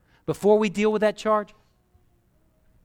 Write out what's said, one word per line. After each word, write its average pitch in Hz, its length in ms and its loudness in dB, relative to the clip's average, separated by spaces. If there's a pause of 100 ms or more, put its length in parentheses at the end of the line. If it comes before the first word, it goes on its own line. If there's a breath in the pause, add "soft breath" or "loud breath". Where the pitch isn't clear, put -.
(240)
Before 202 340 2
we 214 120 0
deal 208 200 -2
with 214 100 -2
that 208 180 0
charge, 214 360 -4 (1300)